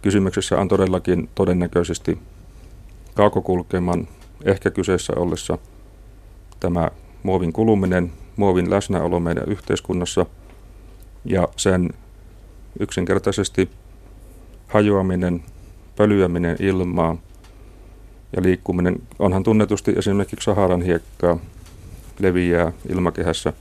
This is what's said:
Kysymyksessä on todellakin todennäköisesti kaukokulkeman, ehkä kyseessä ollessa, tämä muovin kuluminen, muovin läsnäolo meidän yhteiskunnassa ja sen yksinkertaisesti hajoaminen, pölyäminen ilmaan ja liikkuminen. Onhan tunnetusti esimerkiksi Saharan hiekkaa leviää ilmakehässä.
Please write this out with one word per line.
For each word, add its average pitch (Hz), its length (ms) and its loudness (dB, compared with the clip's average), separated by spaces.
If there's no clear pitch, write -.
Kysymyksessä 98 560 0
on 95 100 0
todellakin 92 640 0
todennäköisesti 87 840 0
kaukokulkeman, 90 960 0
ehkä 95 260 0
kyseessä 92 460 -2
ollessa, 82 420 -2
tämä 87 300 0
muovin 90 300 0
kuluminen, 92 600 2
muovin 90 340 2
läsnäolo 87 500 0
meidän 85 260 -2
yhteiskunnassa 90 800 -2
ja 92 320 0
sen 90 340 0
yksinkertaisesti 95 880 0
hajoaminen, 92 760 0
pölyäminen 87 640 2
ilmaan 90 580 0
ja 92 60 -2
liikkuminen. 90 600 0
Onhan 95 240 2
tunnetusti 107 540 2
esimerkiksi 98 480 -2
Saharan 92 380 2
hiekkaa 87 560 0
leviää 87 540 2
ilmakehässä. 87 720 -2